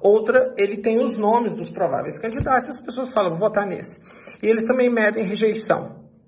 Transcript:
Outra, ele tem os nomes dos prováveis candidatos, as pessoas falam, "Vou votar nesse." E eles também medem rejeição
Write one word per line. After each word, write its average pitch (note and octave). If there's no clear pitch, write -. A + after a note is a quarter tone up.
Outra, A3
ele G3+
tem A3+
os A3+
nomes G#3+
dos E3
prováveis -
candidatos, B3+
as -
pessoas B3
falam, G3
"Vou E3
votar G#3
nesse." -
E G#3
eles A3
também B3
medem A3
rejeição -